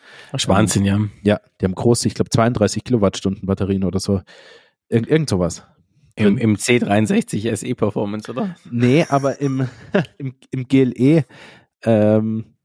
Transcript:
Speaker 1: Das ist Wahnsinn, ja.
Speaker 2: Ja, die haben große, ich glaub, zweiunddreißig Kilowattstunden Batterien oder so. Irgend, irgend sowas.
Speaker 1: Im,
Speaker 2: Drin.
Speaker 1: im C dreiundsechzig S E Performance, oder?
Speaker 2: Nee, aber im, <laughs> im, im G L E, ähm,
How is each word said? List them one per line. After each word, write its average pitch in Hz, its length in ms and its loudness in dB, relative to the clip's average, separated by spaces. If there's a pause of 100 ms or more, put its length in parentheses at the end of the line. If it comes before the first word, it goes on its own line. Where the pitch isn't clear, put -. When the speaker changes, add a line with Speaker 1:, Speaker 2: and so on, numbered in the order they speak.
(340)
Speaker 1:
Das 135 100 -4
ist - 60 -4
Wahnsinn, 98 360 2
ja. 101 140 0 (240)
Speaker 2:
Ja, 104 160 2 (200)
die 95 60 -2
haben 92 80 -2
große, 117 340 0
ich 107 60 -6
glaub, - 180 -4
zweiunddreißig 113 520 0
Kilowattstunden 98 640 -2
Batterien 95 380 -2
oder 92 140 -2
so. 95 220 -2 (680)
Irgend, 117 200 0
irgend 151 200 0
sowas. 87 360 -2 (500)
Speaker 1:
Im, 104 200 2
Speaker 2:
Drin. - 20 -2
Speaker 1:
im 110 200 2
C 123 200 2
dreiundsechzig 110 680 0
S 113 180 -4
E 127 100 -6
Performance, 107 560 -4
oder? 170 260 -8 (140)
Speaker 2:
Nee, 123 380 2
aber 139 320 -2
im, 135 300 -2 (240)
<laughs> 185 240 -2
im, 135 180 -10 (160)
im 131 160 -8
G 135 140 4
L 127 140 2
E, 143 280 4 (600)
ähm, 110 800 0